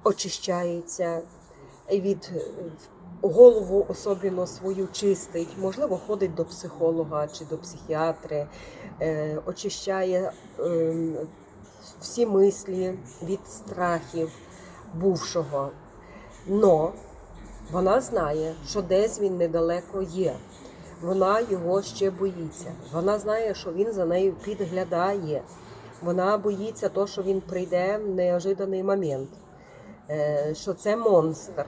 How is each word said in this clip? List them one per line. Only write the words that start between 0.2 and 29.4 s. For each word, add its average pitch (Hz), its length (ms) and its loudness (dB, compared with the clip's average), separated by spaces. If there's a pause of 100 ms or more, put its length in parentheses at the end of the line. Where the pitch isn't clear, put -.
від, 196 440 -2
е, 156 80 -4 (800)
голову 202 680 10
особливо 185 580 -2
свою 190 400 -4
чистить, 180 720 -2
можливо, 190 400 -2 (100)
ходить 196 280 -2
до 165 100 -2
психолога 165 840 0
чи - 180 -12
до 156 120 -6
психіатри, 156 920 -2 (540)
е, 151 440 -2
очищає, 185 840 -2 (280)
ем, 165 580 0 (840)
всі - 240 0
мислі 190 760 2 (240)
від 185 240 -6
страхів 165 840 -2 (600)
бувшого. 160 760 0 (800)
Но 185 440 6 (800)
вона 190 300 4
знає, 160 540 -2 (120)
що 208 140 -2
десь 208 400 2
він 190 160 0
недалеко 170 640 0
є. 170 340 -2 (680)
Вона 190 380 2
його 190 420 0
ще 196 300 -2
боїться. 175 600 -6 (220)
Вона 190 260 0
знає, 214 340 0
що 180 200 -8
він 208 200 0
за 190 120 0
нею 180 280 2 (100)
підглядає. 180 1000 -2 (580)
Вона 185 360 2
боїться 202 520 -2
того, 196 180 0
що 202 140 -8
він 190 200 0
прийде 180 560 0
в 214 100 -4
неожиданий 185 760 0
момент, 165 460 0 (800)